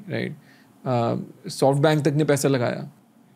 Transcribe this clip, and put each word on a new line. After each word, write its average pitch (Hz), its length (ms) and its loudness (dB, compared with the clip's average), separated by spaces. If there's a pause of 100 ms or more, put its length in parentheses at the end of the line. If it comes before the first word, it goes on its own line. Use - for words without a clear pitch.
राइट? 123 260 -6 (500)
अ, 120 300 0 (340)
SoftBank 143 540 2
तक 151 100 2
ने 151 100 2
पैसा 143 240 2
लगाया। 120 440 -2 (440)